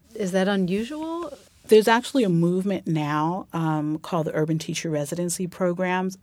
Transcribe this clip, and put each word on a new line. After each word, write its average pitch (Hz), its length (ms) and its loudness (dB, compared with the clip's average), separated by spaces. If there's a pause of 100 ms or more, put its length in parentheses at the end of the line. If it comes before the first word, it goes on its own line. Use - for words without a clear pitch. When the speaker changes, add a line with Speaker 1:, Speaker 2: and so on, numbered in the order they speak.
(160)
Speaker 1:
Is 190 160 -4
that 185 160 2
unusual? 254 880 -2 (300)
Speaker 2:
There's 220 220 8
actually 240 340 2
a 190 60 2
movement 180 580 2
now, 156 640 0
um, 156 480 -2
called 165 280 -2
the - 60 -4
Urban 160 240 0
Teacher 165 320 -6
Residency 170 560 -4
Programs, 185 760 -2